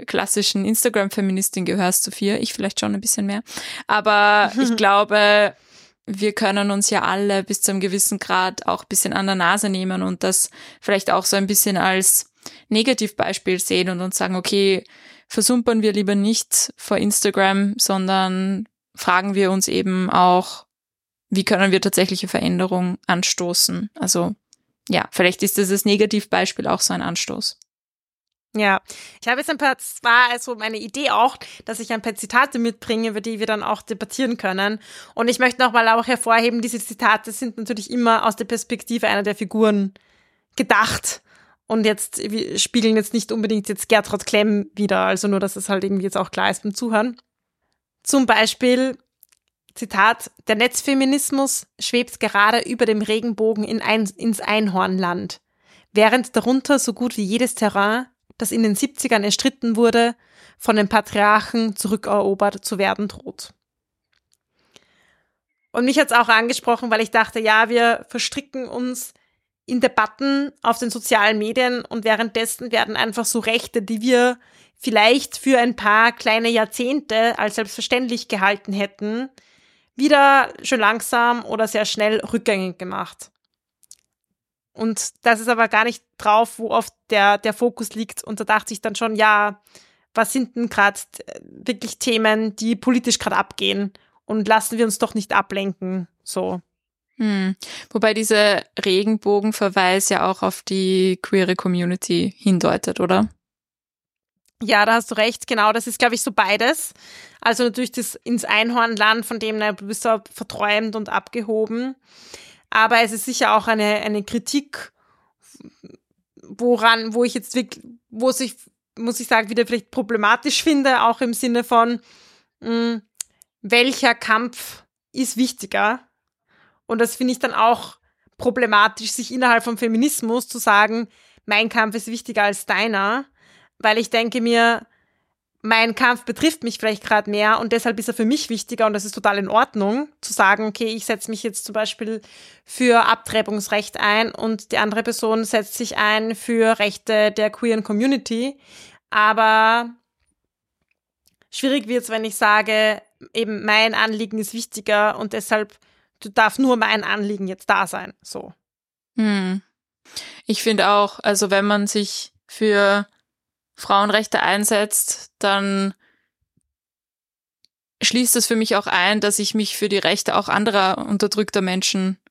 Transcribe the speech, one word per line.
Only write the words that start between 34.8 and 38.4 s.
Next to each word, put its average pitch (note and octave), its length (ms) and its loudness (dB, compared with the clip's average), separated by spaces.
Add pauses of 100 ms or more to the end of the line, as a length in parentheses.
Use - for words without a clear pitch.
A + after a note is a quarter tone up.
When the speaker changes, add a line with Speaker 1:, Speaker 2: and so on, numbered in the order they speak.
Speaker 2:
Und A3+ 140 0
ich B3 100 0
möchte B3+ 240 2
nochmal A#3 260 4
auch A3+ 200 2
hervorheben, A#3 520 2
diese A#3 200 -4
Zitate A3 500 -2
sind A3+ 280 -8
natürlich A3 320 -8
immer A#3 360 2
aus A3 80 2
der A3 120 -6